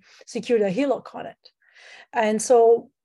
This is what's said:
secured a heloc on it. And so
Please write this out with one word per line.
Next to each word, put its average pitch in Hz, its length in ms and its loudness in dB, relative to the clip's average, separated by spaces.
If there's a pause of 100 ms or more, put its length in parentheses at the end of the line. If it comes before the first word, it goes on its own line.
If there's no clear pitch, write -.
(260)
secured 233 360 -4
a 196 80 -2
heloc 247 460 -4
on - 100 -14
it. - 260 -20 (600)
And 220 280 -2
so 233 500 2 (140)